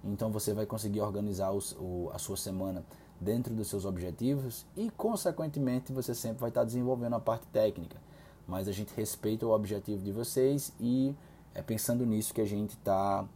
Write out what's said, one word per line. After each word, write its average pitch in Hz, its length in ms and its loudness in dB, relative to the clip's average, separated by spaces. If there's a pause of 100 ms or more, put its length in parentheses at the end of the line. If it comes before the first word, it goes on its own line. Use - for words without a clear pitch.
Então 101 260 -2
você 107 240 0
vai 107 120 0
conseguir 107 340 -2
organizar 101 500 0
os, 98 220 -2
o, 90 420 -4
a - 40 -8
sua - 180 -4
semana 95 480 -4 (360)
dentro 117 320 0
dos 110 160 -2
seus 101 160 -2
objetivos 107 800 -2 (100)
e, 214 180 -2
consequentemente, 151 1000 0
você 127 220 -2
sempre 113 260 -4
vai 117 80 0
estar 120 160 4
desenvolvendo 120 520 0
a 107 40 0
parte 113 280 -2
técnica. 104 500 2 (500)
Mas - 180 -2
a 101 60 0
gente 101 220 -4
respeita 110 520 0
o 113 40 4
objetivo 104 520 2
de 101 80 -2
vocês 131 680 2
e 131 340 4 (380)
é - 80 -6
pensando 120 460 0
nisso 107 260 2
que - 80 0
a 107 60 4
gente 104 320 -2
tá 98 580 2